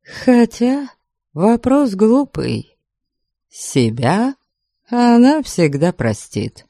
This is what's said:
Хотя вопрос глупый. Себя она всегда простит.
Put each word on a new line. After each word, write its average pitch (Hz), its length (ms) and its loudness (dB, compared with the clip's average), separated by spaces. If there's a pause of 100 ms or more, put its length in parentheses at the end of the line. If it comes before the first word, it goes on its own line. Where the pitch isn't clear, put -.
Хотя 247 840 0 (460)
вопрос 233 600 0
глупый. 185 800 -2 (720)
Себя 135 880 -2 (520)
она 240 560 4
всегда 156 480 -2
простит. - 800 -8